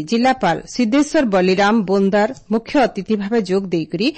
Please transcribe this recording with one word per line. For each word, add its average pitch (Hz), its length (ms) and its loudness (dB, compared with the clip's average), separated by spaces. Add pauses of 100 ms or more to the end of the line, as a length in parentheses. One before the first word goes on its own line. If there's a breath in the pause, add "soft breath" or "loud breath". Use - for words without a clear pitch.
ଜିଲ୍ଲାପାଳ 233 520 0 (120)
ସିଦ୍ଧେଶ୍ୱର 277 580 0
ବଳିରାମ 196 580 2
ବୋନ୍ଦାର 196 460 2 (200)
ମୁଖ୍ୟ 226 300 -2
ଅତିଥି 214 360 0
ଭାବେ 202 260 -2
ଯୋଗ 190 260 -2
ଦେଇକରି 175 400 -2 (100)